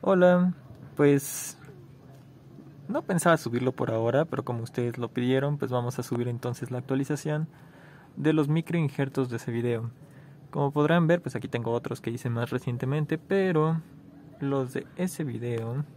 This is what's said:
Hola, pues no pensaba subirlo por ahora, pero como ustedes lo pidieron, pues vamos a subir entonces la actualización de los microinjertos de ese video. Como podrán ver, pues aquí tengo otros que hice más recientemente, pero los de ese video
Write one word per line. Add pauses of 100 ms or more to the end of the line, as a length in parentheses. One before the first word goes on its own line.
Hola, (420)
pues (1300)
no
pensaba
subirlo
por
ahora,
pero
como
ustedes
lo
pidieron,
pues
vamos
a
subir
entonces
la
actualización (680)
de
los
microinjertos
de
ese
video. (640)
Como
podrán
ver,
pues
aquí
tengo
otros
que
hice
más
recientemente,
pero (580)
los
de (100)
ese
video (140)